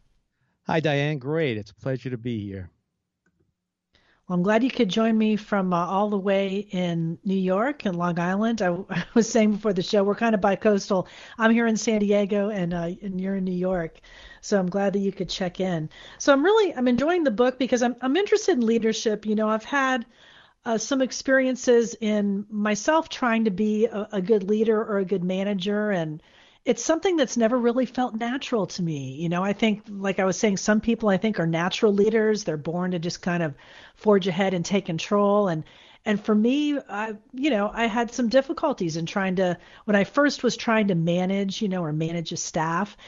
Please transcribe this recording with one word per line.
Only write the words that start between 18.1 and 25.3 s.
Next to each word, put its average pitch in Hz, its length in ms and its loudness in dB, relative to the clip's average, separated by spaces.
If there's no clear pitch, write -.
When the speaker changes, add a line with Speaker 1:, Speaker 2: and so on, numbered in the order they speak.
Speaker 2:
interested 403 400 2
in 233 80 2
leadership. 220 580 0
You 214 100 -2
know, 214 140 0
I've 220 160 -2
had, 262 400 -2
uh, 226 100 0
some 262 240 -2
experiences 254 1000 2
in 208 520 0
myself 214 580 0
trying 226 380 0
to 220 40 0
be 214 360 0
a, 208 260 -6
a 202 80 -2
good 196 220 2
leader 214 360 2
or 214 200 -2
a 196 80 0
good 180 180 -2
manager, 202 640 -2